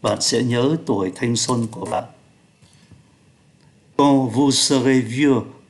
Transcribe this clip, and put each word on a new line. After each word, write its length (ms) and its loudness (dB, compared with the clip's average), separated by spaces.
Bạn 180 -2
sẽ 220 -2
nhớ 340 0
tuổi 300 -2
thanh 200 -2
xuân 300 -2
của 180 -12
bạn. 200 -6
Quand 340 4
vous 240 2
serez 460 2
vieux 420 2